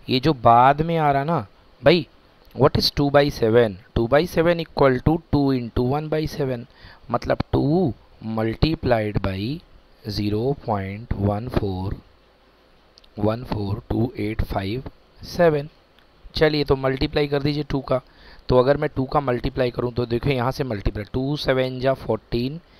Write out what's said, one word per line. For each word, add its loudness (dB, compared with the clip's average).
ये 2
जो 2
बाद 6
में -2
आ 2
रहा 0
ना -2
भाई, 4
what 4
is 0
two 0
by 6
seven? 4
Two 0
by 4
seven 0
equal 2
to 2
two 2
into -2
one -4
by 0
seven, -4
मतलब -2
two 2
multiplied -2
by -4
zero -2
point -6
one -2
four -4
one -2
four -6
two 0
eight -2
five -6
seven। 2
चलिए, 2
तो 2
multiply -2
कर -2
दीजिए -2
टू -2
का। 0
तो 4
अगर 6
मैं -2
टू 0
का 0
multiply -2
करूँ -4
तो -2
देखो -2
यहाँ 0
से -4
multiply, -4
टू -4
सेवन -2
जा 0
फ़ोर्टीन, -4